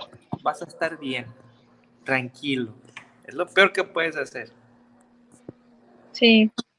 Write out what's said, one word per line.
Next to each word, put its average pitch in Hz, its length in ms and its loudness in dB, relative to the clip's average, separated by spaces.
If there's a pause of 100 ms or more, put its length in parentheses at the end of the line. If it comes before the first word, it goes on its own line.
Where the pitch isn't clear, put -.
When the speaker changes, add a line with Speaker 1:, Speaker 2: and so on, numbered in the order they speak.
(440)
Speaker 1:
"Vas - 180 -4
a 175 40 -10
estar 160 340 -8
bien, 127 260 -8 (760)
tranquilo". 127 680 -4 (520)
Es - 100 -18
lo 175 120 -4
peor 190 240 4
que - 120 -2
puedes 165 340 -4
hacer. 123 320 -8 (1600)
Speaker 2:
Sí. 220 400 6 (280)